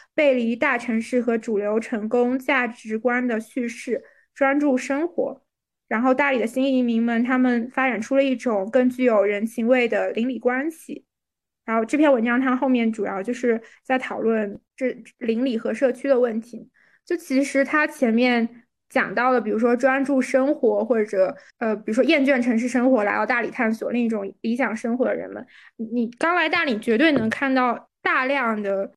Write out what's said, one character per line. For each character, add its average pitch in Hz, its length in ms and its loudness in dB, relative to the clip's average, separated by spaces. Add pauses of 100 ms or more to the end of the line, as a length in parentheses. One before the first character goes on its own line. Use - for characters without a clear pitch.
(140)
背 285 200 4
离 233 220 0
大 262 200 0
城 226 240 -2
市 247 200 0
和 233 180 0
主 226 200 -4
流 208 200 0
成 220 300 -6
功 247 280 0
价 262 300 0
值 220 320 -8
观 247 260 0
的 233 140 -2
叙 233 300 -6
事， 240 340 -8 (320)
专 277 240 2
注 285 180 2
生 277 300 -2
活。 - 380 -6 (420)
然 226 160 -2
后 262 100 4
大 277 200 2
理 240 80 0
的 208 60 -2
新 262 260 0
移 254 100 2
民 233 180 0
们， 233 220 0
他 254 160 0
们 247 320 0
发 262 180 0
展 214 120 -2
出 269 160 -2
了 277 80 6
一 269 100 0
种 220 360 -2
更 254 200 4
具 247 140 -2
有 214 200 4
人 208 220 -2
情 226 220 -4
味 254 180 4
的 196 240 0
邻 233 180 -2
里 233 120 -6
关 254 280 0
系。 - 360 -14 (600)
然 226 120 -2
后 226 80 2
这 226 120 -4
篇 285 160 6
文 233 120 2
章 240 160 2
它 262 160 0
后 269 120 0
面 233 220 2
主 220 140 -4
要 196 180 -6
就 240 100 -4
是 233 280 0 (240)
在 262 120 0
讨 - 240 -6
论 220 400 -2 (160)
这 254 200 -4 (220)
邻 226 260 -2
里 247 120 -2
和 233 160 -4
社 247 200 0
区 254 160 -6
的 262 100 4
问 233 220 0
题。 - 280 -16 (360)
就 349 120 -4
其 277 280 0
实 269 200 2
它 302 220 0
前 254 280 0
面 240 500 0 (240)
讲 226 240 -2
到 247 200 2
了， 240 80 2
比 208 100 -4
如 214 80 0
说 240 160 2
专 262 300 2
注 262 180 2
生 269 320 0
活， 214 300 0
或 226 200 2
者， 190 320 0 (220)
呃， 220 160 -2
比 208 120 -10
如 214 60 -4
说 247 120 2
厌 285 200 4
倦 262 160 4
城 233 160 2
市 240 120 0
生 247 220 2
活， 226 120 4
来 202 140 0
到 214 100 0
大 240 140 0
理 - 100 -4
探 220 220 0
索 - 180 -4
另 240 140 0
一 226 40 0
种 196 240 -6 (100)
理 226 120 -2
想 226 220 -2
生 233 200 -4
活 247 80 0
的 208 100 0
人 - 180 -8
们。 - 120 -12 (320)
你， 226 100 -8
你 233 320 -4
刚 339 180 0
来 320 120 0
大 339 160 0
理， 233 140 -2
绝 226 180 0
对 311 140 6
能 226 180 2
看 269 240 -2
到 254 380 -2 (100)
大 302 260 0
量 233 340 -2
的 196 360 -4